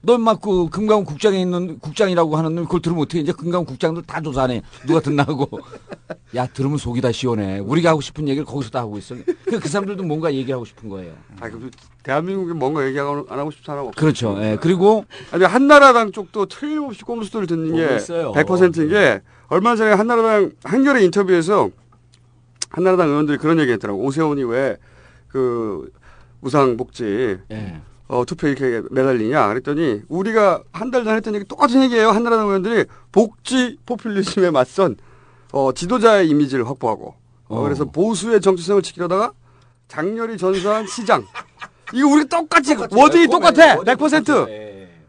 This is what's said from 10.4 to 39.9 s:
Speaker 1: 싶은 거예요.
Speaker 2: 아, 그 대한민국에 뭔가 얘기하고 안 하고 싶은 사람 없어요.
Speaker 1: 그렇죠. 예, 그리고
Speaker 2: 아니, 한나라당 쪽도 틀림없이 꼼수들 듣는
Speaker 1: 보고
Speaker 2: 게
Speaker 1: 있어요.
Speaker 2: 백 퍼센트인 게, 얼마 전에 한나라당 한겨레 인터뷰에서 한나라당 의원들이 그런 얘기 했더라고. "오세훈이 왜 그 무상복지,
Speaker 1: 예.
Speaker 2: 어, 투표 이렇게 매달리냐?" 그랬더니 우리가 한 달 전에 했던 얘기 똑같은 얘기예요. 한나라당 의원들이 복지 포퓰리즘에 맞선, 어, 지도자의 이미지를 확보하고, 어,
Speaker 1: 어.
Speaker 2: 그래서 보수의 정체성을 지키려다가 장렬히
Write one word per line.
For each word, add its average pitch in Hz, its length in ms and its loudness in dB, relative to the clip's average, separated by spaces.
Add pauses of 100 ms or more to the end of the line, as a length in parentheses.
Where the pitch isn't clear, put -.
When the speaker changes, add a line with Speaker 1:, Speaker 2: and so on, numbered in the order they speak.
Speaker 1:
싶은 110 240 -20
거예요. 90 240 -14 (260)
Speaker 2:
아, 113 100 -12
그 113 220 -14 (320)
대한민국에 170 500 -4
뭔가 143 320 -2
얘기하고 143 440 -4
안 127 100 -8
하고 147 120 -6
싶은 - 140 -20
사람 143 220 -10
없어요. 107 120 -14
Speaker 1:
그렇죠. 117 440 0
예, 107 180 -2
그리고 190 440 2 (260)
Speaker 2:
아니, 175 120 2
한나라당 247 680 6
쪽도 196 360 -6
틀림없이 294 560 -8
꼼수들 220 440 -6
듣는 160 240 -2
Speaker 1:
보고 165 60 -2 (100)
Speaker 2:
게 127 80 0
Speaker 1:
있어요. 147 380 -4
Speaker 2:
백 151 120 0
퍼센트인 170 440 2
게, 165 320 2 (260)
얼마 214 280 2
전에 214 180 4
한나라당 220 580 2 (120)
한겨레 262 420 2
인터뷰에서 175 640 2 (1000)
한나라당 180 400 2
의원들이 147 280 0
그런 160 220 2
얘기 131 120 2
했더라고. 101 320 -4
"오세훈이 143 400 -2
왜 120 320 -2 (520)
그 117 640 -4 (480)
무상복지, 123 1000 -2 (120)
Speaker 1:
예. 95 300 -12 (260)
Speaker 2:
어, 123 180 -2
투표 165 220 -6
이렇게 131 420 -2
매달리냐?" 131 600 0
그랬더니 127 580 -2
우리가 196 640 0
한 226 200 -8
달 247 120 -2
전에 220 140 0
했던 214 180 -4
얘기 202 100 -6
똑같은 269 380 2
얘기예요. 226 280 4
한나라당 226 360 2
의원들이 196 380 0 (260)
복지 240 760 0
포퓰리즘에 202 680 -2
맞선, 139 440 0 (560)
어, 135 220 0
지도자의 202 560 4
이미지를 135 400 0
확보하고, 127 460 -6 (340)
어, 110 100 -4
Speaker 1:
어. 131 40 -2
Speaker 2:
그래서 143 220 -2
보수의 208 540 0
정체성을 185 420 2
지키려다가 180 520 -4 (560)
장렬히 220 480 -6